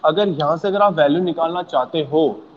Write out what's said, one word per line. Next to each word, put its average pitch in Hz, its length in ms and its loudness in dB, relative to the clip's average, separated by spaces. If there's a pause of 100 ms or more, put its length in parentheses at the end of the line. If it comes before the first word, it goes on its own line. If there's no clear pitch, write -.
अगर 175 260 2
यहाँ 151 260 0
से 196 120 -4
अगर 196 140 0
आप 202 120 4
value 156 300 2
निकालना 170 400 -2
चाहते 147 400 -2
हो 147 240 0 (280)